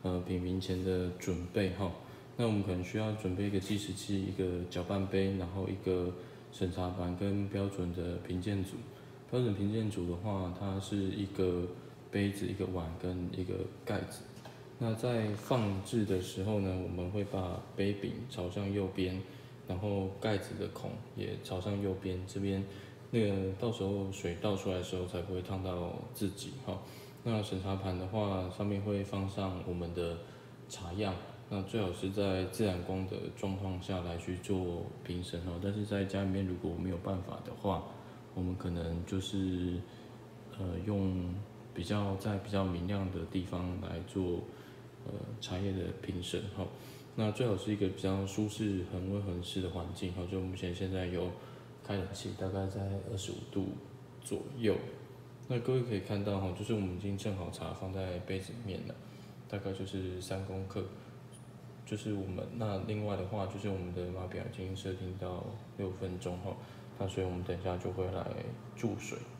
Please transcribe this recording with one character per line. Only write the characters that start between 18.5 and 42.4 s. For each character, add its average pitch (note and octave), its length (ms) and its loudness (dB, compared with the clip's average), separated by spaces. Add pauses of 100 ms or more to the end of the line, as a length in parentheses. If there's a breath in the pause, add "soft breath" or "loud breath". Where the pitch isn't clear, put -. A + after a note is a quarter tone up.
右 G2+ 240 4
边， F#2 260 2 (460 loud breath)
然 F2+ 100 0
后 G2 300 2 (140)
盖 A2 160 4
子 - 200 -4
的 F#2+ 120 0
孔 F#2+ 220 -6 (260)
也 F#2+ 260 -2
朝 F#2 160 -2
向 G2+ 220 2
右 G2 200 4
边， F#2 240 0
这 G2 140 -4
边 G2 240 4 (460 loud breath)
那 A#2+ 100 6
个 G2 400 4
到 A#2 120 4
时 G#2+ 120 -2
候 G2 280 2
水 F2 280 -2
倒 G#2 160 4
出 G2 140 0
来 F#2 80 2
的 F2+ 60 0
时 F#2 120 -2
候 F2+ 120 0
才 F2+ 140 -2
不 F2+ 120 -2
会 F#2 80 0
烫 F#2 220 -2
到 F2+ 300 0 (200)
自 G2 160 2
己 - 220 -6 (140)
哈。 F#2+ 140 -2 (440 loud breath)
那 A2 180 2
审 G2 200 0
查 F#2+ 140 2
盘 F#2 220 0
的 F#2 100 -2
话， F#2+ 480 2
上 G2+ 100 0
面 G2+ 160 4
会 G2+ 220 4
放 G2 240 0
上 F#2+ 400 0
我 F2+ 60 0
们 E2+ 200 0
的 E2+ 260 0 (500 loud breath)
茶 F2 240 -6
样， G2 220 2 (340)
那 G2+ 140 0
最 A2 180 2
好 F#2 100 2
是 F#2+ 200 -2
在 F#2+ 340 4
自 - 180 0
然 F2+ 200 4
光 F#2+ 240 0
的 G2 100 -2 (180)
状 G2 220 0
况 F#2 240 -2
下 F#2 200 -2
来 E2+ 160 -2
去 F2+ 200 -2
做 F2+ 480 0 (180)
评 F2 200 -2
审 F2 240 -4
哦。 F2 140 -2
但 G2+ 120 2
是 G#2 100 0
在 G2+ 220 2
家 G2 180 2
里 F#2+ 60 4
面 F#2+ 160 4
如 F2+ 100 2
果 F2 220 0
没 F2 120 0
有 F2 80 0
办 F#2 260 0
法 - 200 -6
的 - 80 -8 (100)
话， F2+ 220 4 (520 loud breath)
我 F#2 60 0
们 F2+ 140 2
可 F2+ 140 -2
能 E2+ 380 0
就 F#2+ 120 2
是， F#2 540 2 (840 loud breath)
呃， F2+ 260 0
用 F#2 480 4 (400)
比 F2+ 100 -2
较， G2+ 340 4
在 G2+ 200 2
比 - 140 -2